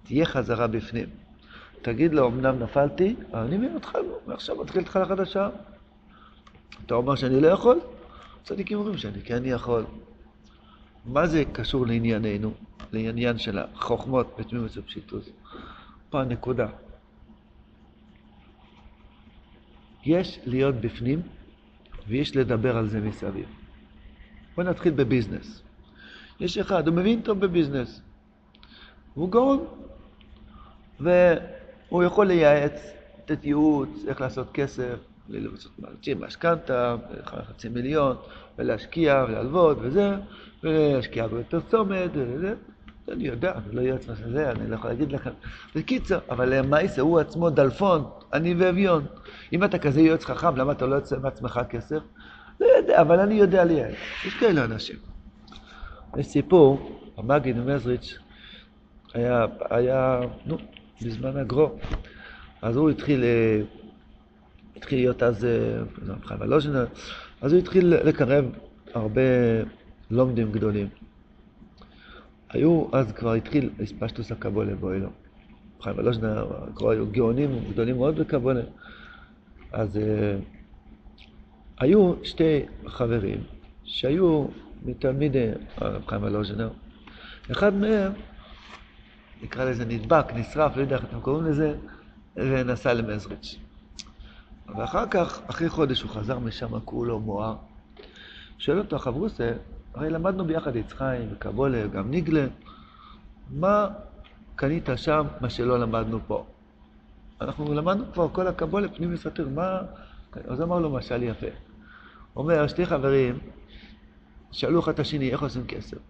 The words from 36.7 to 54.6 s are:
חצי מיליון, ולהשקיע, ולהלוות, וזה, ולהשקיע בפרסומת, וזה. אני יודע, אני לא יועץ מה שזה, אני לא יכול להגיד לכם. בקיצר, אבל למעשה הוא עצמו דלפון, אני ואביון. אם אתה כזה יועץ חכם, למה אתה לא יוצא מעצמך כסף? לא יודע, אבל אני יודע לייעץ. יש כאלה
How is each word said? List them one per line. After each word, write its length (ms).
חצי 440
מיליון, 480
ולהשקיע, 680
ולהלוות, 520
וזה, 340
ולהשקיע 640
בפרסומת, 880
וזה. 400
אני 160
יודע, 240
אני 240
לא 40
יועץ 280
מה 80
שזה, 340
אני 200
לא 40
יכול 160
להגיד 220
לכם. 180
בקיצר, 440
אבל 240
למעשה 480
הוא 180
עצמו 300
דלפון, 540
אני 260
ואביון. 480
אם 120
אתה 140
כזה 220
יועץ 240
חכם, 320
למה 160
אתה 140
לא 80
יוצא 240
מעצמך 500
כסף? 300
לא 60
יודע, 340
אבל 200
אני 140
יודע 300
לייעץ. 320
יש 80
כאלה 300